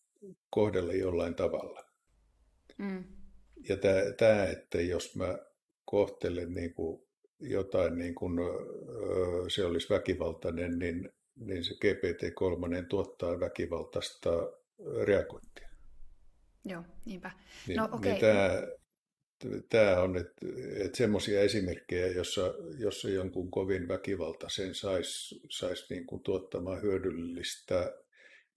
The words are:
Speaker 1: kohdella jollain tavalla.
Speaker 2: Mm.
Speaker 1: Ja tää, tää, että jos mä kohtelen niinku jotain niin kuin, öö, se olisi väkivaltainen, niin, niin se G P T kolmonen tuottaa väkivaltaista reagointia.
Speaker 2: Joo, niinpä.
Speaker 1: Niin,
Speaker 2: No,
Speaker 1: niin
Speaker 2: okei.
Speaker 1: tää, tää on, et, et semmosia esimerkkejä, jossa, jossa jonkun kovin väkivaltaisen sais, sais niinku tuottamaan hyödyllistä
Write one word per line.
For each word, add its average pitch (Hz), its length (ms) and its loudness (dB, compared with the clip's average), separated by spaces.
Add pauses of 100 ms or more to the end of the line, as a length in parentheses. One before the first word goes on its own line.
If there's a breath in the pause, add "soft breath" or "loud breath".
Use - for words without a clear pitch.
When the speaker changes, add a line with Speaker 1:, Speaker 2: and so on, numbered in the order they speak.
(500)
Speaker 1:
kohdella 95 440 2
jollain 87 420 0
tavalla. - 480 -2 (920)
Speaker 2:
Mm. 190 260 -6 (680)
Speaker 1:
Ja 95 80 2
tää, 98 340 4
tää, 107 360 6
että 82 340 -2
jos 87 340 -2
mä 92 220 -2 (480)
kohtelen 87 680 0
niinku 85 540 -6 (320)
jotain 95 580 0
niin 87 180 -4
kuin, 87 240 -2
öö, 90 1080 -2
se 95 160 0
olisi 85 240 0
väkivaltainen, 87 920 0
niin, 87 300 -2 (260)
niin 95 280 -6
se - 100 -6
G - 60 -12
P 92 380 2
T 87 180 -4
kolmonen 87 520 0
tuottaa 87 520 -2
väkivaltaista 85 880 -4 (760)
reagointia. - 680 2 (960)
Speaker 2:
Joo, 180 180 -8 (220)
niinpä. 185 260 -10 (360 loud breath)
Speaker 1:
Niin, 90 100 0
Speaker 2:
No, - 80 4
Speaker 1:
niin - 80 -4
Speaker 2:
okei. 98 260 2
Speaker 1:
tää, 98 480 6 (1000)
tää 101 320 6
on, 92 160 2
et, 85 140 -4 (540)
et - 100 -6
semmosia 104 460 4
esimerkkejä, 92 680 2
jossa, 90 460 0 (240)
jossa 107 320 -2
jonkun 92 420 -2
kovin 95 360 0
väkivaltaisen 92 880 -4
sais, - 600 -4 (140)
sais - 400 -4
niinku 90 300 -8
tuottamaan 92 640 -4
hyödyllistä 90 1120 -2 (640 loud breath)